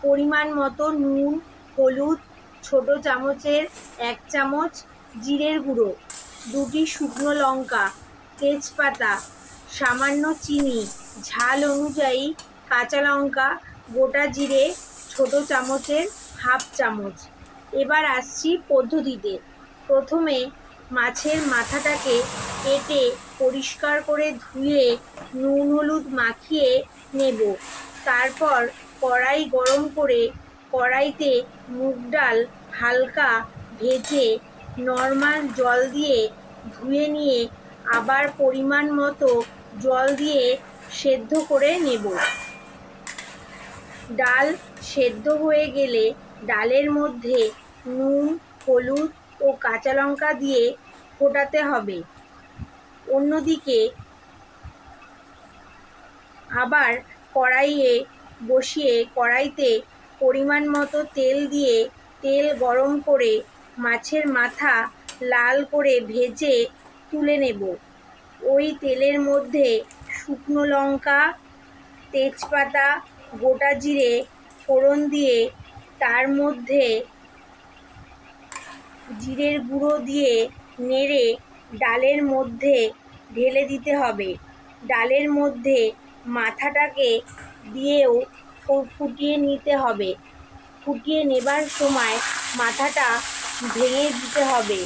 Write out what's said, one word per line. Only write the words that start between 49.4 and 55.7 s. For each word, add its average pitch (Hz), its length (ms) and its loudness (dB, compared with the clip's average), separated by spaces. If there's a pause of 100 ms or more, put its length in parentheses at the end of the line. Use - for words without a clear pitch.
ও 277 100 4
কাঁচা 240 420 -2
লঙ্কা 285 400 0
দিয়ে 262 420 0 (440)
ফোটাতে 277 440 2
হবে। 214 340 -2 (1120)
অন্যদিকে 277 840 2 (2750)